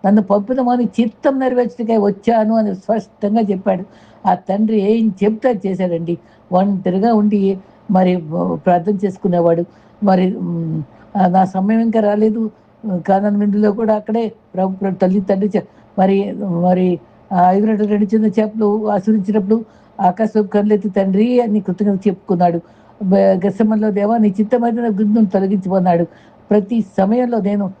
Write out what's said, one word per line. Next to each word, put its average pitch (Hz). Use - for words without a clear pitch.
"నన్ను 208
పంపిన 208
వాని 247
చిత్తం 262
నెరవేర్చడానికై 240
వచ్చాను" 214
అని 208
స్పష్టంగా 208
చెప్పాడు. 190
ఆ 180
తండ్రి 214
ఏం 214
చెప్తే 220
అది 202
చేశాడండి. 175
ఒంటరిగా 190
ఉండి 202
మరి 185
ప్రార్థన 175
చేసుకునేవాడు. 175
మరి, 185
ఉమ్, 165
ఆ, 185
"నా 180
సమయం 196
ఇంకా 226
రాలేదు." 214
కానాను 202
విందులో 208
కూడా 220
అక్కడే 220
ప్రభు, 190
ప్రభు 190
తల్లి, 190
తండ్రి 196
చె-, -
మరి, 196
మరి 180
ఆ 180
ఐదు 202
రొట్టెలు 214
రెండు 208
చిన్న 220
చేపలు 214
ఆశీర్వదించినప్పుడు 208
ఆకాశం 208
కళ్ళెత్తి, 208
"తండ్రి" 202
అని 214
కృతజ్ఞత 196
చెప్పుకున్నాడు. 175
బ-, 190
గెత్సేమనిలో, 196
"దేవా, 202
నీ 208
చిత్తమైతే 233
నా 233
గిన్నెను 214
తొలగించమన్నాడు." 185
ప్రతి 208
సమయంలో 226
నేను 202